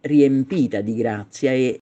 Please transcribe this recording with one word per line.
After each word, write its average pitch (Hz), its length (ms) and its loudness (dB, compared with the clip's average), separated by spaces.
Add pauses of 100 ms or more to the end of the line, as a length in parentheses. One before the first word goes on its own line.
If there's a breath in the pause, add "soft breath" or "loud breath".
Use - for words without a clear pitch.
riempita 139 800 2
di 107 140 -4
grazia 113 580 -4
e 127 280 -2 (120)